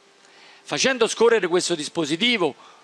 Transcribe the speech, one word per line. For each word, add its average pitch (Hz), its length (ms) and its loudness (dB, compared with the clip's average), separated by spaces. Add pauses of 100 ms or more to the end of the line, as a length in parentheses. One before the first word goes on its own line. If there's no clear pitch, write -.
(640)
Facendo 233 440 0
scorrere 220 400 2
questo 175 280 0
dispositivo 165 800 -2 (280)